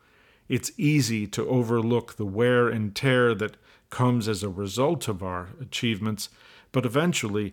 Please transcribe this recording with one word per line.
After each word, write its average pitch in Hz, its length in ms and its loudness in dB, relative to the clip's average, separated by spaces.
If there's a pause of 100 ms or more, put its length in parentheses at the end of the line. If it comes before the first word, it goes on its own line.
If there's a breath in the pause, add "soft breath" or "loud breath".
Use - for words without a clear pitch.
(480 soft breath)
It's 120 300 -4
easy 117 500 2
to 107 200 -4
overlook 117 680 0
the 107 80 -4
wear 120 440 2
and 107 260 -2
tear 123 380 4
that 104 240 -4 (320 soft breath)
comes 123 380 2
as 101 160 -2
a 104 60 -4
result 101 580 -2
of 95 160 -4
our 90 260 -6 (100)
achievements, 107 680 -4 (420 loud breath)
but 127 140 0
eventually 110 680 0